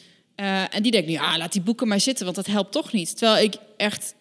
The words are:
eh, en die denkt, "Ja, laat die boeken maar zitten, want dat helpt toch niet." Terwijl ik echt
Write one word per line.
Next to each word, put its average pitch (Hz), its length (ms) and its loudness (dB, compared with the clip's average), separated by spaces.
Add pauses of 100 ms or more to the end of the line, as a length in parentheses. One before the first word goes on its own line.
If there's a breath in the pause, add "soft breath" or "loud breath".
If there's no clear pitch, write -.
(340 soft breath)
eh, 190 400 -2
en 214 80 0
die 233 100 2
denkt, 170 180 2
"Ja, 160 280 0
laat 170 140 -6
die 190 100 -2
boeken 226 260 0
maar 202 120 4
zitten, 262 240 0
want 180 120 -4
dat 196 100 -6
helpt 202 260 0
toch 302 200 -2
niet." 175 260 -2
Terwijl 214 260 4
ik 208 100 2 (220)
echt - 440 -4